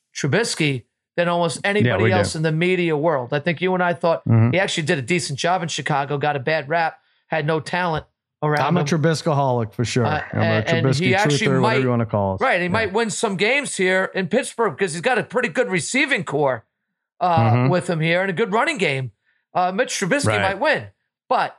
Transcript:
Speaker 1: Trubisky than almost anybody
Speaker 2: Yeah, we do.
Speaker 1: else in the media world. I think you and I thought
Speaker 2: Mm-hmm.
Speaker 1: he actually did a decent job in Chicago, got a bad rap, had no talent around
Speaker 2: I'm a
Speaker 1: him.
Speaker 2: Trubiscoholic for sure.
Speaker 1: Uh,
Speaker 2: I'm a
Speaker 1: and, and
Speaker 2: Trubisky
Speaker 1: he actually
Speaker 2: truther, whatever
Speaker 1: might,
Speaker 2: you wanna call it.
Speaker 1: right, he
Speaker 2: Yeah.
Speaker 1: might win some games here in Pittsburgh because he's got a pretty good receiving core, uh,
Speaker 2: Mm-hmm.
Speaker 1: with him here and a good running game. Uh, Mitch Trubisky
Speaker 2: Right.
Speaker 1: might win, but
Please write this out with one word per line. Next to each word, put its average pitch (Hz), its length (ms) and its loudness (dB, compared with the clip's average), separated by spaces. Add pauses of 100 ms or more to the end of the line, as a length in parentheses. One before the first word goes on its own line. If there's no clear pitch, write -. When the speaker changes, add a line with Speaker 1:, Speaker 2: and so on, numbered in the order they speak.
(140)
Speaker 1:
Trubisky 151 720 0 (320)
than 175 100 2
almost 175 380 0
anybody 202 240 2
Speaker 2:
Yeah, 120 80 2
we - 140 4
do. - 60 4
Speaker 1:
else 104 200 0
in 156 60 -2
the 160 100 2
media 175 460 2
world. 143 340 0
I 147 80 0
think 151 220 -2
you 185 100 2
and 180 100 0
I 175 120 2
thought 165 340 0
Speaker 2:
Mm-hmm. 113 240 6
Speaker 1:
he 175 80 2
actually 196 240 -2
did 156 140 0
a 131 40 -6
decent 147 360 -2
job 175 240 0
in 165 60 -4
Chicago, 143 500 -2
got 147 180 0
a - 20 -2
bad 147 300 -2
rap, 160 300 0 (300)
had 156 180 -2
no 160 140 0
talent 175 440 -2 (380)
around 151 180 0
Speaker 2:
I'm 147 160 2
a 175 40 2
Speaker 1:
him. 151 60 -2
Speaker 2:
Trubiscoholic 143 840 0
for 120 140 -4
sure. 123 180 0
Speaker 1:
Uh, 151 160 0 (120)
Speaker 2:
I'm - 80 -4
a - 40 2
Speaker 1:
and, - 240 0
and 165 180 2
Speaker 2:
Trubisky 139 200 2
Speaker 1:
he - 80 4
actually 147 240 2
Speaker 2:
truther, 214 80 0
whatever - 160 2
Speaker 1:
might, - 200 2
Speaker 2:
you 127 80 0
wanna 117 160 0
call 98 280 0
it. 95 80 -6
Speaker 1:
right, 240 180 2
he 175 60 -2
Speaker 2:
Yeah. 175 60 -2
Speaker 1:
might 214 200 -2
win 220 180 0
some 196 260 -2
games 233 400 0
here 190 380 0
in 185 140 -4
Pittsburgh 214 480 -2
because 190 160 -2
he's 170 100 -8
got 247 160 2
a 180 40 -2
pretty 233 260 -2
good 196 220 -2
receiving 247 540 0
core, 139 400 -2 (560)
uh, 170 180 2
Speaker 2:
Mm-hmm. 120 320 4
Speaker 1:
with 180 180 0
him 170 120 -2
here 165 200 2
and 196 100 -2
a 175 40 -4
good 190 180 -2
running 285 260 0
game. 135 340 -2 (420)
Uh, 180 180 0
Mitch 247 260 -4
Trubisky 202 280 -2
Speaker 2:
Right. 110 160 2
Speaker 1:
might 196 180 -2
win, 214 280 -2 (400)
but 190 300 0